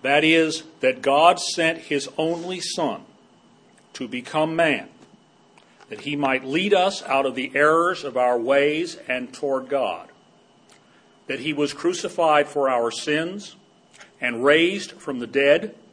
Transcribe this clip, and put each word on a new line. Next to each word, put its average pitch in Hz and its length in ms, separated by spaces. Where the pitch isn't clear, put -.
That 143 200
is, 160 400
that 127 240
God 156 380
sent 165 380
his 139 380
only 170 440
Son 143 440
to - 120
become 156 480
man, 151 340
that 107 140
he 147 140
might 131 280
lead 175 280
us 190 300
out 135 240
of 127 80
the 131 200
errors 160 500
of 127 120
our 123 220
ways 143 580
and 127 260
toward 131 340
God, 107 400
that 135 140
he 151 120
was 143 200
crucified 165 760
for 143 240
our 117 200
sins 165 680
and 123 240
raised 170 480
from - 260
the 120 80
dead 143 480